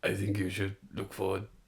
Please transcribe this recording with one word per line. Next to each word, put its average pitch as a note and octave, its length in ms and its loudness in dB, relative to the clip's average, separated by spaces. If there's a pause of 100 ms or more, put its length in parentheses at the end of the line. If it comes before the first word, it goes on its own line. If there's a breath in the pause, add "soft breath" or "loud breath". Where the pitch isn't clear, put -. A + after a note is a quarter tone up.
I - 120 2
think G2+ 240 2
you F#2 120 2
should G2 260 -2 (180)
look G2 180 -6
forward G2 360 0 (200)